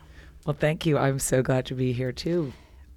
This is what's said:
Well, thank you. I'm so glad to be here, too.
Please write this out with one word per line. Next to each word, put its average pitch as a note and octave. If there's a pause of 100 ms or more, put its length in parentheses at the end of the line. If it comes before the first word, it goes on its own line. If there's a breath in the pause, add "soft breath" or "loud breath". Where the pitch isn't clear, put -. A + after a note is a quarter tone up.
(440)
Well, D3
thank D#3
you. D3+
I'm C3+
so C3
glad C3
to C#3
be B2+
here, B2
too. D#3+ (440)